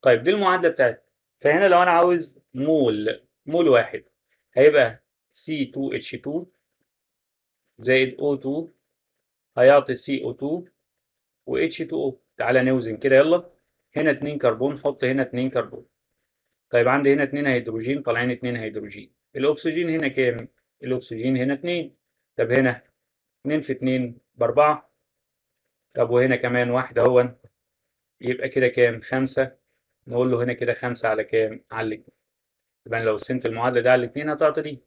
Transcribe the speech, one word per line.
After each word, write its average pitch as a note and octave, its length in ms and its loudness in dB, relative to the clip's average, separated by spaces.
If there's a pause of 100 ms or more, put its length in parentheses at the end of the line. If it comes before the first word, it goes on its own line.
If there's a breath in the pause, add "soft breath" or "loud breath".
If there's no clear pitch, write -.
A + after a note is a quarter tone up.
طيب B2 220 4
دي D3+ 60 0
المعادلة F3+ 400 2
بتاعتي. B2+ 320 0 (400)
فهنا E3 260 4
لو F3+ 160 6
أنا F3+ 80 4
عاوز F3 480 2 (140)
مول، B2+ 680 0 (220)
مول D#3+ 240 2
واحد A2+ 340 2 (500)
هيبقى C3+ 500 4 (280)
سي D3+ 340 -6
تو - 280 -8
إتش A2+ 180 -8
تو D3+ 340 -8 (1300)
زائد B2+ 400 0
أو C#3+ 160 -2
تو C#3 340 -8 (880)
هيعطي C3+ 380 4
سي - 280 -8
أو - 80 -6
تو D#3 340 -8 (800)
و C3 120 -6
إتش D#3+ 200 -4
تو D#3 260 -6
أو. C3+ 160 -6 (180)
تعالى B2 260 2
نوزن A#2+ 340 -2
كده C3+ 180 2
يلا، D#3+ 340 4 (480)
هنا D#3 140 0
اتنين D3 260 -6
كربون، B2+ 420 -2
حط C#3+ 240 -4
هنا C3 180 0
اتنين B2+ 280 -4
كربون. - 360 -6 (840)
طيب A#2+ 180 2
عندي C#3 260 4
هنا C#3+ 100 2
اتنين C#3+ 240 -4
هيدروجين A#2+ 540 -4
طالعين A#2+ 300 -2
اتنين B2 240 -6
هيدروجين. G#2 560 -12 (240)
الأكسجين D#3 540 -2
هنا D#3 180 -2
كام؟ A#2+ 400 -2 (360)
الأكسجين B2+ 540 -4
هنا C3 160 -2
اتنين. F3 420 -6 (420)
طب A#2 140 0
هنا B2+ 300 2 (600)
اتنين D3+ 200 -4
في C3+ 120 -8
اتنين B2+ 440 -4 (180)
بأربعة. D3 540 0 (1040)
طب A#2 160 0
وهنا B2 260 2
كمان B2 340 -2
واحد B2 300 -2
اهون، B2 360 4 (840)
يبقى B2+ 280 -4
كده B2+ 180 0
كام؟ A#2+ 340 2
خمسة. C3 540 -4 (520)
نقول B2 240 0
له A#2+ 120 0
هنا B2 100 -4
كده A#2+ 200 -4
خمسة A#2+ 360 -4
على A2 140 -2
كام؟ A2 480 -2
على A2+ 160 -6
الاتنين. - 300 -12 (680)
يبقى A2+ 140 -6
أنا A2+ 60 -4
لو A2 100 0
قسمت B2+ 300 -6
المعادلة A#2 360 -2
ده B2 100 4
على B2+ 120 4
الاتنين D3 260 -8
هتعطي D3+ 320 0
دي. D3 260 -10